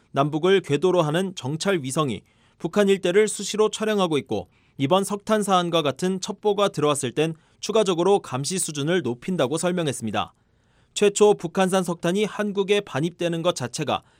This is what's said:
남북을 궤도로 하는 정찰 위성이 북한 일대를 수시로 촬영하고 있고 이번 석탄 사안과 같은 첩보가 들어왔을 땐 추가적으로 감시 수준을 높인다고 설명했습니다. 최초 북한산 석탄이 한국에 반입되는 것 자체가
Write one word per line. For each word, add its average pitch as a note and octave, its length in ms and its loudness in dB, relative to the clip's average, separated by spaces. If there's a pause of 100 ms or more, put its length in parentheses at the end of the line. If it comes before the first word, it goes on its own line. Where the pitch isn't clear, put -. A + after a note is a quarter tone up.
(120)
남북을 D#3 500 2
궤도로 F3 400 2
하는 F3 320 -2
정찰 D#3+ 480 -4
위성이 C3 400 -2 (380)
북한 G3 300 2
일대를 G3 380 4
수시로 G#3 420 0
촬영하고 G3 500 0
있고 G2+ 300 -4 (280)
이번 F3 260 2
석탄 G#3 380 -2
사안과 F3 400 2
같은 F#3 380 -2
첩보가 G3+ 480 0
들어왔을 C#3+ 460 0
땐 D#3+ 200 0 (260)
추가적으로 F#3+ 600 2
감시 C#3 400 -4
수준을 D#3 420 -2
높인다고 C3 560 -2
설명했습니다. C3 760 -2 (600)
최초 G#3 400 4
북한산 F#3+ 500 0
석탄이 F3+ 420 -2
한국에 G3+ 560 -2
반입되는 E3 600 -4
것 E3+ 140 0
자체가 B2 480 -4 (160)